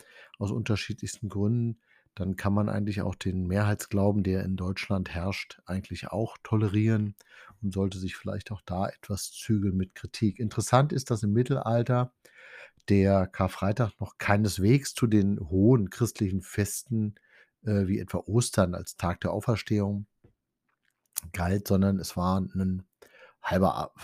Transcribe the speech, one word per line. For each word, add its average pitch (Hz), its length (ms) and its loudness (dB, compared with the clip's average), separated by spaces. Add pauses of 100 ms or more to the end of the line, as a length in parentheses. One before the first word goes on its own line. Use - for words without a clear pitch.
(380)
aus 101 140 -2
unterschiedlichsten 107 800 -4
Gründen. 113 520 -2 (340)
Dann 92 200 -4
kann 98 180 0
man 104 160 2
eigentlich 104 320 -2
auch 95 120 -2
den 92 320 -4
Mehrheitsglauben, 101 800 2
der 95 200 0
in 95 120 -4
Deutschland 95 580 -4
herrscht, - 520 -6
eigentlich 90 420 -8
auch 110 360 -6
tolerieren 107 720 2 (460)
und 101 100 -2
sollte 95 280 -2
sich 92 160 -6
vielleicht 98 360 -8
auch 104 140 -12
da 92 240 -2
etwas - 420 -8
zügeln 98 460 0
mit 92 180 -4
Kritik. - 440 -2
Interessant 123 520 2
ist, - 200 -4
dass 110 120 -2
im 104 100 2
Mittelalter 123 800 0 (760)
der 98 380 6
Karfreitag 98 720 0
noch - 180 -10
keineswegs 104 800 2
zu - 100 0
den 104 340 4
hohen 101 520 4
christlichen 98 500 -2
Festen, 104 720 -2 (480)
äh, 101 240 2
wie 101 140 0
etwa 92 260 -6
Ostern 98 480 2
als 85 240 -10
Tag 87 240 -2
der 87 100 -2
Auferstehung 104 760 -2 (1200)
galt, 92 360 0
sondern 98 320 4
es - 180 -10
war 92 240 2
ein 92 420 -4 (580)
halber, 90 520 0 (100)